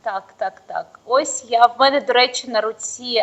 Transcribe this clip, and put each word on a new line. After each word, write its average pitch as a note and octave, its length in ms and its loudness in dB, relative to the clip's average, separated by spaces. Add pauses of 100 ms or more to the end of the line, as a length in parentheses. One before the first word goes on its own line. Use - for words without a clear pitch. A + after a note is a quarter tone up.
Так, G3 360 -8
так, - 300 -8
так. - 380 -12
Ось C4 440 -2
я, A#3 160 4
в A#3+ 140 4
мене, C#4 220 4
до B3+ 120 -2
речі, B3 380 0
на G#3+ 100 -2
руці A3 420 -10 (200)